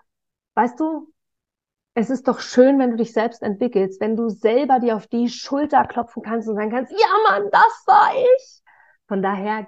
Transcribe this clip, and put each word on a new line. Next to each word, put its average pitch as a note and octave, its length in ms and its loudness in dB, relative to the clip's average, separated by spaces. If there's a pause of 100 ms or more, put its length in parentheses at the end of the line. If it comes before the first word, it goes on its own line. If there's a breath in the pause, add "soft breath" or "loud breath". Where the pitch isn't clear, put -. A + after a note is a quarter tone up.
(560)
weißt B3 240 0
du, D#4 320 -6 (840)
es A3 160 -2
ist C4 200 -2
doch A#3 100 0
schön, C4+ 400 4
wenn B3 120 2
du A3+ 60 -4
dich A3+ 140 -4
selbst A3+ 320 -2
entwickelst, G3 560 -2
wenn A3 160 -2
du A#3 140 -2
selber A#3+ 500 2
dir A#3 160 -2
auf G3+ 120 -10
die A#3+ 200 -2
Schulter C#4 580 -2
klopfen - 380 -8
kannst A3 240 -6
und G#3+ 80 -4
sagen G#3+ 160 -4
kannst, A#3+ 220 -6
"Ja, G#4+ 140 2 (220)
Mann, G4+ 220 -2
das - 340 2
war G4+ 300 4
ich." B4+ 460 0 (460 soft breath)
Von G3 140 -4
daher, G3+ 460 -4